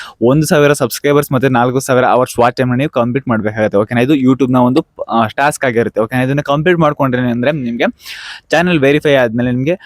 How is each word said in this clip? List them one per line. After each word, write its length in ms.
ಒಂದು 260
ಸಾವಿರ 260
ಸಬ್ಸ್ಕ್ರೈಬರ್ಸ್ 580
ಮತ್ತೆ 180
ನಾಲ್ಕು 300
ಸಾವಿರ 260
ಅವರ್ಸ್ 340
ವಾಚ್ 160
ಟೈಮ್ನ 200
ನೀವು 140
ಕಂಪ್ಲೀಟ್ 380
ಮಾಡ್ಬೇಕಾಗತ್ತೆ, 500
ಓಕೆನಾ. 240
ಇದು 140
YouTube-ನ 400
ಒಂದು, 300
ಆ, 180
ಟಾಸ್ಕ್ 380
ಆಗಿರುತ್ತೆ, 360
ಓಕೆನಾ. 200
ಇದನ್ನ 200
ಕಂಪ್ಲೀಟ್ 360
ಮಾಡ್ಕೊಂಡ್ರೆ 540
ಅಂದ್ರೆ, 200
ನಿಮ್ಗೆ 340
ಚಾನೆಲ್ 280
ವೆರಿಫೈ 340
ಆದ್ಮೇಲೆ 380
ನಿಮ್ಗೆ 340